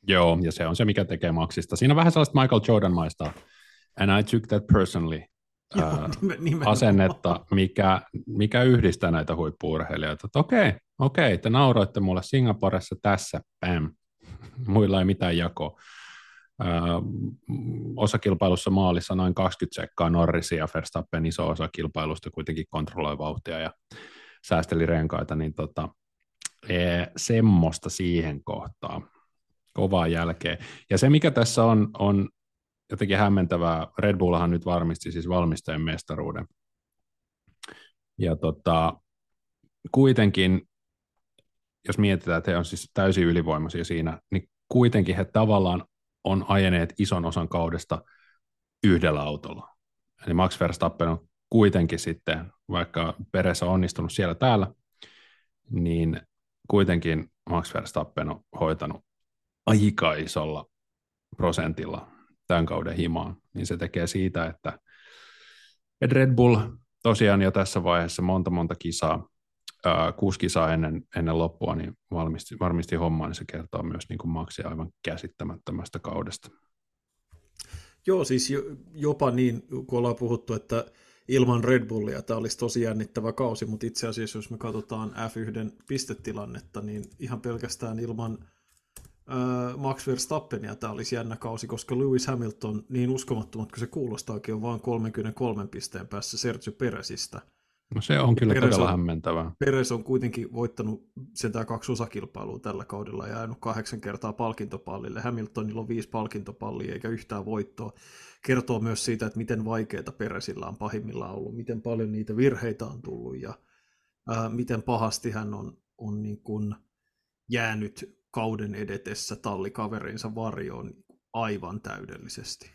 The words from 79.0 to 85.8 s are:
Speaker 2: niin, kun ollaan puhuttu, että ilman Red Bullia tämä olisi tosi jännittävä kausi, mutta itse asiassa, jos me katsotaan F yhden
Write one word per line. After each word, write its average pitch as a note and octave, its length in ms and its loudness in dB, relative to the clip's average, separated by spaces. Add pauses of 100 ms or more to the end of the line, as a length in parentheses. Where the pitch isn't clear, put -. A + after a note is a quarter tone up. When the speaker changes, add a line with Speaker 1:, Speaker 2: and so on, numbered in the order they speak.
Speaker 2:
niin, A#2+ 320 0 (240)
kun A#2+ 120 0
ollaan A#2+ 160 0
puhuttu, A#2 380 -4
että A2+ 320 -4 (420)
ilman B2 360 4
Red B2 220 4
Bullia A2 360 -4
tämä A2+ 160 -4
olisi A2 200 -6
tosi A#2+ 240 -2
jännittävä A2 520 -4
kausi, A2+ 320 -2
mutta G#2+ 200 -6
itse A#2 220 -6
asiassa, A2 300 -8
jos G#2 140 -12
me A2+ 60 -10
katsotaan A2 560 -8 (160)
F - 80 -12
yhden A2+ 340 -8 (160)